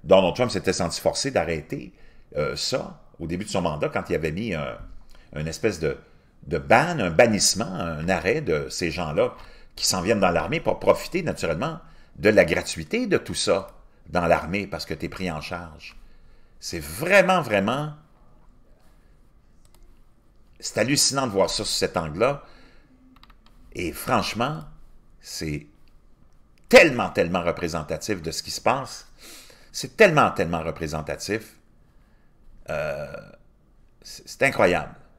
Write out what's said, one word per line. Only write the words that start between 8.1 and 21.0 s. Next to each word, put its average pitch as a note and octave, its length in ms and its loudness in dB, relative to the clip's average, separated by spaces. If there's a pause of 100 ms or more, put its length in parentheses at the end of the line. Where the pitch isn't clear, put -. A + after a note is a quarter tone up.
de D2+ 280 0
ces F2 200 -4
gens-là E2+ 460 -2 (400)
qui - 100 -6
s'en F#2 160 0
viennent G#2 180 2
dans F2+ 120 4
l'armée E2+ 280 0
pour - 200 -2
profiter - 420 2
naturellement F#2+ 580 -4 (360)
de F#2 140 4
la G2+ 140 8
gratuité E2+ 600 -2
de F3+ 120 0
tout - 180 -6
ça F#2 320 0 (420)
dans F2 160 0
l'armée E2+ 400 0
parce - 200 -10
que D#2+ 100 -8
t'es D#2+ 140 -8
pris F#2 200 -6
en D#2 120 -6
charge. E2+ 540 -12 (640)
C'est E2+ 220 -8
vraiment, F3 600 4
vraiment... A#2+ 520 0 (2750)
c'est - 200 -6
hallucinant C3+ 480 2